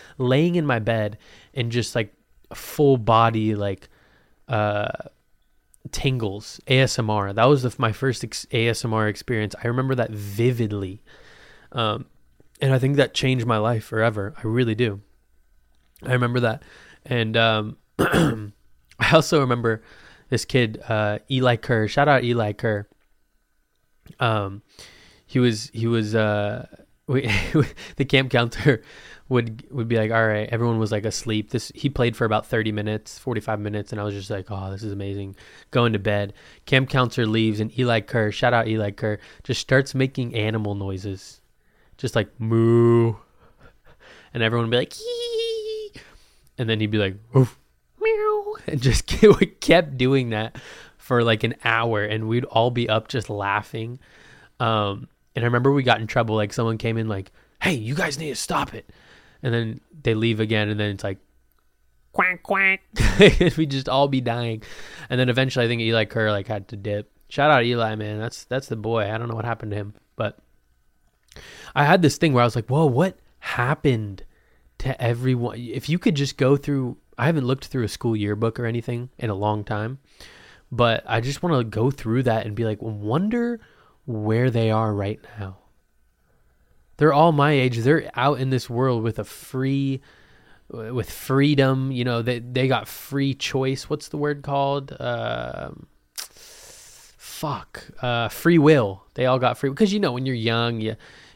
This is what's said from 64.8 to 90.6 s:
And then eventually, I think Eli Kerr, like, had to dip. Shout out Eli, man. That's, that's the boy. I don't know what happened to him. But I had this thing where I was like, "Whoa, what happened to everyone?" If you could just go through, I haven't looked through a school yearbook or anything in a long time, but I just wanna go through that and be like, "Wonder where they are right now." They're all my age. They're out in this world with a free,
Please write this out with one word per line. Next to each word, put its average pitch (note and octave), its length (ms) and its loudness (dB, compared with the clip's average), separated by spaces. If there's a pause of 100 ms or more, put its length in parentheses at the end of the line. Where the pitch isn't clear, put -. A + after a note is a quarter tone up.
And B2+ 100 0
then B2+ 100 2
eventually, B2 360 2
I - 20 2
think A#2 140 -2
Eli A2+ 240 2
Kerr, A2 260 0
like, G2+ 160 -2
had G#2 220 -6
to A2+ 80 -12
dip. G#2 340 -6 (180)
Shout D3 220 4
out B2+ 120 6
Eli, A#2 320 0
man. G#2+ 220 -6
That's, A2 280 -8
that's C3+ 220 -6
the B2+ 80 -6
boy. A2 360 -2
I A2 60 -4
don't A#2+ 100 -6
know A2+ 80 -8
what A2+ 100 -6
happened A2+ 260 -6
to G2+ 60 -4
him. G#2 160 -8 (220)
But G#2+ 240 -6 (1400)
I C#3+ 80 4
had E3+ 180 6
this D3 160 4
thing D#3 160 2
where B2 80 6
I A#2+ 40 6
was A#2 100 2
like, A#2 120 -4
"Whoa, D3+ 180 2
what D3+ 340 2 (200)
happened A#2+ 840 -2 (560)
to - 200 -4
everyone?" A#2+ 600 0
If A#2+ 300 -8
you E3+ 100 2
could G3+ 160 2
just C#3 220 -2
go C3+ 180 4
through, C3+ 420 -2 (200)
I A#2+ 80 0
haven't D3+ 200 2
looked C3 200 -2
through B2+ 180 -4
a G2+ 60 -2
school A#2 260 -2
yearbook G#2 420 -2
or B2 80 -4
anything A#2+ 520 -6
in A2 120 -4
a G2+ 60 -2
long G#2+ 300 -2
time, A2+ 340 -6 (720)
but A#2 340 2
I A2+ 140 0
just C3 240 -4
wanna D#3 220 2
go A2 260 0
through A#2 320 0
that A2 220 0
and G#2+ 100 -8
be A#2 80 -2
like, G#2+ 180 -4
"Wonder F#3+ 800 -2 (480)
where A2 420 0
they A2+ 220 2
are A2 220 0
right G2+ 260 -4 (180)
now." F#2+ 200 -10 (1400)
They're D3 160 6
all D#3 180 6
my C#3+ 200 4
age. B2+ 280 2
They're C#3 360 2
out C3 240 0
in C3 120 -2
this B2+ 180 -2
world A#2+ 340 0
with A2+ 160 -2
a G#2 60 -4
free, C3+ 760 -4 (680)